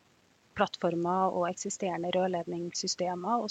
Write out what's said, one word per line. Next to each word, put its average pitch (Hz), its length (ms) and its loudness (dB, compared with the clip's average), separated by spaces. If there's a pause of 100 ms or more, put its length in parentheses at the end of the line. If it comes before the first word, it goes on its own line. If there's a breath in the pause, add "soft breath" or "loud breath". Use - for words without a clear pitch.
(520)
plattformer 180 800 2
og 175 160 0
eksisterende 180 640 -4
rørledningssystemer 180 1300 0
og 214 100 -2